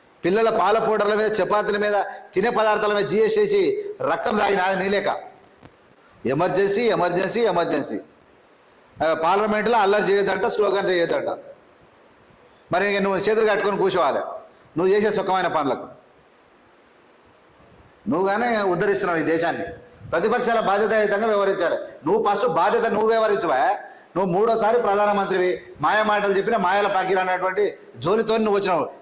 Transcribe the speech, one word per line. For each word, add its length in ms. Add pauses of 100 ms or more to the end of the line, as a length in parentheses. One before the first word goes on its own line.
(240)
పిల్లల 340
పాల 200
పౌడర్ల 360
మీద, 160 (120)
చపాతీల 340
మీద, 160 (420)
తినే 160
పదార్థాల 420
మీద 120
జీఎస్టీ 360
వేసి 440 (180)
రక్తం 340
తాగినది 460
నీ 60
లేక. 280 (1080)
ఎమర్జెన్సీ, 560
ఎమర్జెన్సీ, 580
ఎమర్జెన్సీ. 580 (1080)
ఆ, 100
పార్లమెంట్లో 640
అల్లరి 240
చేయొద్దంట, 440
స్లోగన్ 440
చేయొద్దంట. 480 (1300)
మరి 220
ఇంక 80
నువ్వు 160
చేతులు 320
కట్టుకొని 260
కూర్చోవాలి 440 (580)
నువ్వు 160
చేసే 160
సుఖమైన 360
పనులకు. 420 (2250)
నువ్వుగానే 540
ఉద్ధరిస్తున్నావు 560
ఈ 40
దేశాన్ని. 420 (460)
ప్రతిపక్షాల 500
బాధ్యతాయుతంగా 640
వ్యవహరించాలి. 500 (300)
నువ్వు 240
ఫస్ట్ 160
బాధ్యత 400
నువ్వు 220
వ్యవహరించువా. 480 (600)
నువ్వు 160
మూడోసారి 500
ప్రధానమంత్రివి, 840 (140)
మాయ 220
మాటలు 340
చెప్పిన 200
మాయల 300
పాకీలు 340
అన్నటువంటి 580 (180)
జోలితో 400
నువ్వు 200
వచ్చినావు. 340 (100)